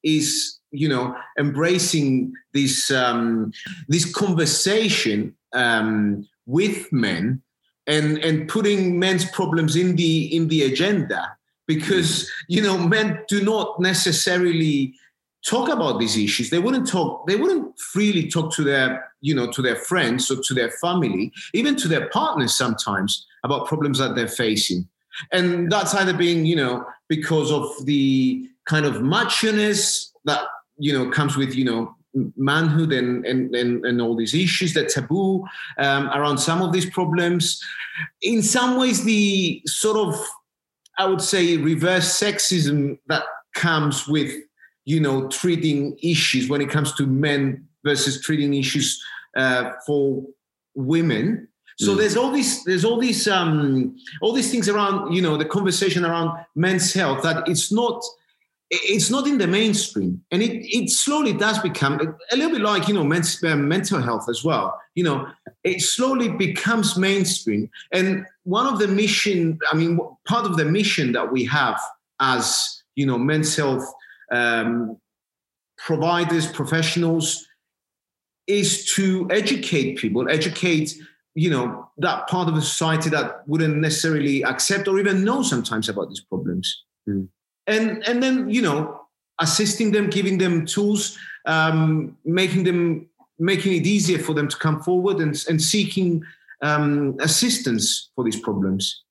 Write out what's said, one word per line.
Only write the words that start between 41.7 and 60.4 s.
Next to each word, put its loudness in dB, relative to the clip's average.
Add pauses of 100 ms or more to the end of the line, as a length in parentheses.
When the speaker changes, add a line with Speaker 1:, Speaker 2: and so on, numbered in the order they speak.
Speaker 1:
sexism 0
that -2 (300)
comes 0
with, 0 (500)
you 0
know, 0
treating 0
issues 0
when 0
it -2
comes 0
to 0
men 0 (180)
versus 0
treating 0
issues, -2 (340)
uh, 2 (160)
for 0 (520)
women. 0 (300)
So 2
Speaker 2:
Mm. 2
Speaker 1:
there's 2
all 2
these, -2
there's 2
all 2
these, 0
um, 2 (240)
all 2
these 0
things 0
around, 0
you 2
know, 2
the 0
conversation 0
around -2 (160)
men's 2
health, 0
that 0
it's -2
not, 0 (680)
i-, -4
it's 2
not 0
in 2
the 2
mainstream. 0
And 2